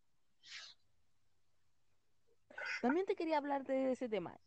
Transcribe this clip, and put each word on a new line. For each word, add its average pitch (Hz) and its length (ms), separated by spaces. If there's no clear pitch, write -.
También 302 240
te 392 80
quería 320 240
hablar 277 280
de 262 260
ese 247 160
tema, 196 380